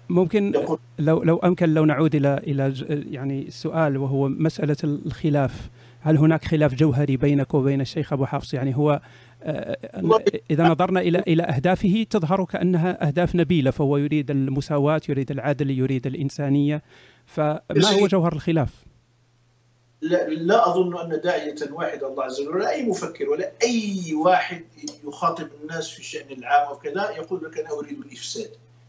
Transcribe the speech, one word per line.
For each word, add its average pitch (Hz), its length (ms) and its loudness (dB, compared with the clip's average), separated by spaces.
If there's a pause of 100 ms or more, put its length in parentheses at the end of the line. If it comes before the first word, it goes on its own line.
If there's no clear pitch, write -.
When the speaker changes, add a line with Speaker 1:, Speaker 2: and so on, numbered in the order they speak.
Speaker 1:
ممكن 190 440 2
Speaker 2:
يقول - 260 -2 (200)
Speaker 1:
لو، 156 240 2
لو 165 140 4
أمكن 175 360 2
لو 156 120 6
نعود 156 300 4
إلى، 139 320 2
إلى 139 240 0
ج-، 135 180 -8
يعني، 139 580 -4
السؤال، 156 500 0
وهو 135 300 0
مسألة 151 560 0
ال-، 147 220 -2
الخلاف. 143 460 0 (500)
هل 156 160 4
هناك 156 280 4
خلاف 151 280 2
جوهري 139 440 2
بينك 139 360 2
وبين 139 280 2
الشيخ 143 320 -4
أبو 135 120 0
حفص؟ - 280 -6
يعني، 131 220 -2
هو، 147 260 2 (420)
آه، - 340 -6 (180)
Speaker 2:
والله 165 280 2 (280)
Speaker 1:
إذا 156 120 2
نظرنا 180 380 2
إلى، 175 180 2
إلى 170 240 2
أهدافه 185 640 0
تظهر 185 360 0
كأنها 175 640 0
أهداف 170 280 0
نبيلة، 151 360 4
فهو 143 260 2
يريد 143 340 0
المساواة، 143 800 0
يريد 139 220 -2
العدل، 139 380 -2
يريد 131 380 0
الإنسانية، 143 720 0 (440)
فما 151 360 -2 (100)
هو 151 100 4
Speaker 2:
سيدي، 196 260 6
Speaker 1:
جوهر 170 260 2
الخلاف؟ 160 360 0 (1300)
Speaker 2:
لا، 165 260 0
لا 170 420 2
أظن 175 300 0
أن 165 220 -6
داعية 156 340 -2 (160)
واحد 147 320 -6
الله 135 200 -6
عز 131 180 -6
وجل، 143 80 -6
ولا 185 220 -2
أي 277 140 -4
مفكر 165 440 -4
ولا 175 220 -2 (120)
أي 202 500 -2
واحد 170 500 0 (440)
يخاطب 165 400 -4 (140)
الناس 160 280 -8
في - 100 -18
الشأن 139 380 -14
العام 143 340 0
وكذا 175 460 -6
يقول 165 260 -8
لك: 156 160 -10
"أنا 156 120 -10
أريد 143 280 -8
الإفساد". - 500 -12 (400)